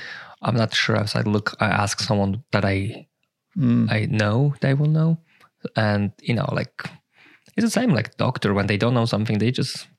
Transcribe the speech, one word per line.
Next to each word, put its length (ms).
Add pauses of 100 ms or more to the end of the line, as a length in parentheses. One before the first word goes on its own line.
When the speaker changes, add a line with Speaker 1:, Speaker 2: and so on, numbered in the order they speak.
(420)
Speaker 1:
I'm 140
not 180
sure, 220
if 200
I 60
look, 360
I 80
ask 340
someone 520
that 120
I, 420 (520)
Speaker 2:
Mm. 320
Speaker 1:
I 140
know, 560
they 140
will 160
know. 260 (600)
And, 440
you 140
know, 180
like, 320 (720)
it's 80
the 60
same, 240
like, 240
doctor, 340
when 140
they 100
don't 160
know 140
something, 320
they 120
just 360 (120)